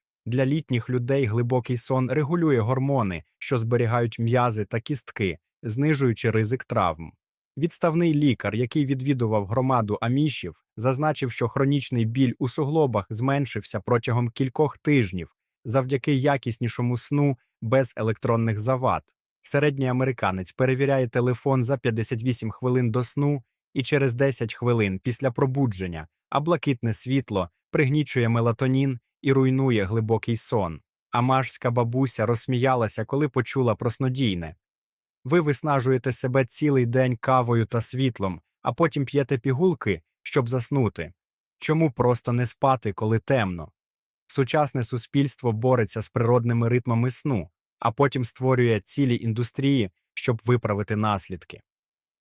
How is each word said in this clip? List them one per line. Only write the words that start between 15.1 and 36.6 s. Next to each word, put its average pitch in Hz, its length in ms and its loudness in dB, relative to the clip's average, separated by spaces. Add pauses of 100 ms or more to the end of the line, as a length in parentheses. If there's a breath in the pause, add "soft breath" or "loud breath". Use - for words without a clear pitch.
завдяки 131 500 0
якіснішому 123 800 0
сну 143 420 0 (240)
без 123 340 2
електронних 113 640 0
завад. 117 440 0 (400)
Середній 139 460 0
американець 120 640 -2
перевіряє 131 560 2
телефон 123 560 0
за 131 120 0
п'ятдесят 113 460 -2
вісім 117 280 -2
хвилин 123 400 0
до 123 140 0
сну 143 380 -2 (320)
і 135 80 -2
через 135 320 2
десять 127 400 0
хвилин 110 440 0
після 127 320 -2
пробудження, 101 800 -2 (220)
а 139 100 0
блакитне 147 540 0
світло 110 560 -2 (200)
пригнічує 139 580 2
мелатонін 127 680 0 (240)
і 135 100 2
руйнує 131 520 4
глибокий 110 520 0
сон. 90 440 -4 (300)
Амашська 127 600 0
бабуся 120 560 0
розсміялася, 120 760 0
коли 143 240 -2
почула 123 460 0
про - 160 -2
снодійне: 110 640 -2 (680)
«Ви 160 160 2
виснажуєте 135 720 0
себе 131 320 0
цілий 135 420 2